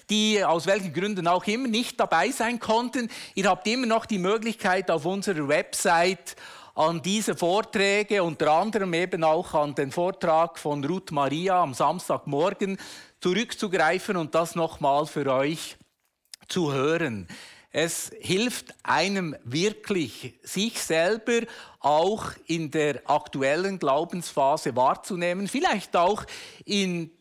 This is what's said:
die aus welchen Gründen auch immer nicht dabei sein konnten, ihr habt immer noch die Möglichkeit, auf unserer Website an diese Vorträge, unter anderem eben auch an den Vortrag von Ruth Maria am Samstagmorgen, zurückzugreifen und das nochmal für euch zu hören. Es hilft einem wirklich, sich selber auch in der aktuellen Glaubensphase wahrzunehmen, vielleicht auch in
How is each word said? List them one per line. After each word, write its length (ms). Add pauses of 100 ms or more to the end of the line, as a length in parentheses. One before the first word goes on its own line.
die 340
aus 220
welchen 280
Gründen 340
auch 180
immer 240
nicht 320
dabei 300
sein 280
konnten, 500 (240)
ihr 160
habt 160
immer 200
noch 200
die 140
Möglichkeit, 720
auf 140
unserer 420
Website 880 (380)
an 280
diese 340
Vorträge, 880
unter 280
anderem 420
eben 300
auch 320
an 180
den 180
Vortrag 680
von 260
Ruth 260
Maria 520
am 100
Samstagmorgen, 1040 (420)
zurückzugreifen 960
und 200
das 180
nochmal 540
für 260
euch 420 (720)
zu 240
hören. 560 (440)
Es 480
hilft 640
einem 600
wirklich, 1000
sich 360
selber 680 (320)
auch 520 (140)
in 240
der 400
aktuellen 680
Glaubensphase 960
wahrzunehmen, 720
vielleicht 480
auch 300 (380)
in 460 (120)